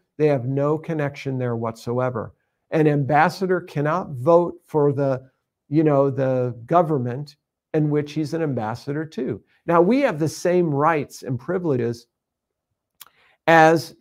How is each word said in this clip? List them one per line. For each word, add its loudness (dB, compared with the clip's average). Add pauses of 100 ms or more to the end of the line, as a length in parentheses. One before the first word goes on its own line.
(200)
they 2
have 0
no 0
connection -6
there -4
whatsoever. -6 (340)
An 2
ambassador 0
cannot -6
vote 2
for 0
the, -2 (420)
you 2
know, 4
the -2 (100)
government -2 (360)
in 0
which -2
he's -6
an -4
ambassador -6
to. -8 (240)
Now, 4
we 2
have -2
the 0
same 0
rights -2
and -6
privileges -4 (1400)
as 6